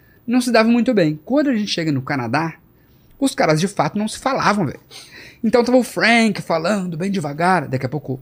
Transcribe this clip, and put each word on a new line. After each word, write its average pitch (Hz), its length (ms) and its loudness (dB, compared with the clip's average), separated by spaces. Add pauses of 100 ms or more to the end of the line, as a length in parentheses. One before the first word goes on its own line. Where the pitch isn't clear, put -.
(260)
não 247 160 0
se 247 100 -2
davam 226 200 4
muito 240 220 2
bem. 156 320 2
Quando 285 240 0
a 262 60 0
gente 208 160 -2
chega 165 200 -2
no 131 100 0
Canadá, 139 540 -4 (640)
os 269 160 -2
caras 156 240 2
de 190 80 0
fato 156 300 -4
não 208 100 -2
se - 100 -10
falavam, 208 480 0
velho. - 140 -8 (640)
Então 233 200 4
tava 247 140 4
o 247 60 4
Frank 220 580 2
falando 175 560 -2
bem 190 120 -4
devagar, 165 580 0
daqui 127 180 -4
a 120 40 -6
pouco 135 320 -8